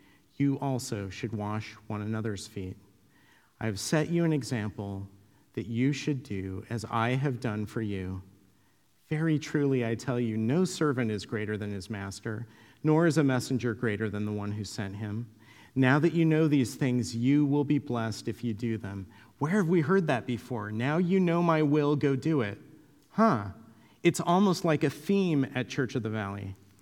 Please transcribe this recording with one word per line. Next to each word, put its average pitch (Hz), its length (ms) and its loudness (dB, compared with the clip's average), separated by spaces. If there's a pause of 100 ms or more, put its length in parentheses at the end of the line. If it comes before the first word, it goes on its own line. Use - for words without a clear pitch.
(360)
you 139 240 2
also 120 500 -4
should 107 240 -8
wash 107 420 -4 (120)
one 104 140 -6
another's 107 440 -4
feet. 95 320 -10 (840)
I 107 60 -4
have 101 140 -2
set 156 300 0
you 170 140 2
an 165 80 2
example 104 760 -4 (480)
that 104 100 -6
you 120 260 0
should 139 320 -4
do 95 460 -6
as 113 200 -6
I 117 260 0
have 131 260 0
done 107 240 -2
for 113 160 -6
you. 92 400 -4 (880)
Very 156 280 2
truly, 139 480 0
I 113 100 -2
tell 123 220 -2
you, 113 200 0
no 127 260 2
servant 131 480 0
is 104 140 -4
greater 107 320 -4
than 104 140 -6
his 98 180 -8
master, 107 580 -8 (360)
nor 156 240 6
is 143 100 2
a 156 60 6
messenger 123 500 0
greater 107 360 -2
than 104 160 -4
the 107 60 -4
one 104 220 -4
who 104 100 -6
sent 98 320 -8
him. 107 320 -6 (480)
Now 131 240 6
that 156 140 2
you 165 100 4
know 156 240 4
these 139 280 2
things, 123 380 0
you 135 320 4
will 143 200 2
be 139 140 2
blessed 113 500 -4
if - 160 -6
you 117 80 -2
do 113 240 -2
them." 98 300 -8 (320)
Where 160 180 0
have 180 100 2
we 175 140 4
heard 175 260 2
that 123 180 0
before? 110 460 -4
"Now 131 260 0
you 185 220 4
know 170 240 4
my 160 200 4
will, 147 340 4
go 135 180 2
do 147 240 0
it." 104 180 -2 (520)
Huh. 147 380 2 (540)
It's 175 200 2
almost 180 420 4
like 156 220 2
a 139 40 4
theme 175 560 2 (100)
at 123 120 -2
Church - 280 -2
of 120 80 -2
the 110 60 -4
Valley. 98 460 -6 (260)